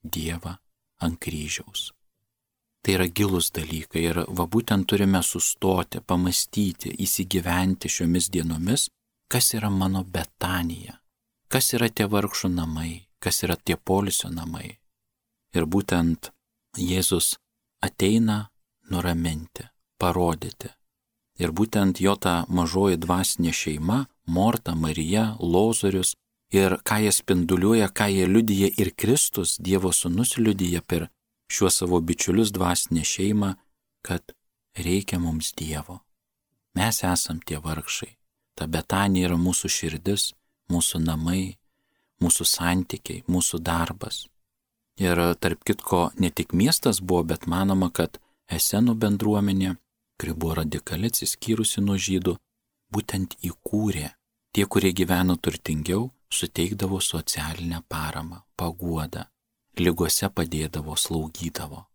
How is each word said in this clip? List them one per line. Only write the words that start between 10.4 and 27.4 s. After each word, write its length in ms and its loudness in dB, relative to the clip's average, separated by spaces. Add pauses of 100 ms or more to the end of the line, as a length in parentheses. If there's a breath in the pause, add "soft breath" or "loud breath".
kas 320 0
yra 80 2
tie 240 0
vargšų 400 0
namai, 560 -4 (160)
kas 240 0
yra 80 0
tie 240 -2
poilsio 560 0
namai. 400 -10 (800)
Ir 160 0
būtent 600 0 (420)
Jėzus 600 0 (460)
ateina 680 2 (420)
nuraminti, 760 -2 (340)
parodyti. 720 0 (680)
Ir 160 -2
būtent 480 2
jo 160 4
ta 300 2
mažoji 500 2
dvasinė 560 0
šeima, 520 -2 (200)
Morta, 480 2
Marija, 640 0
Lozorius, 760 2 (380)
ir 300 6
ką 200 0
jie 120 4
spinduliuoja, 760 4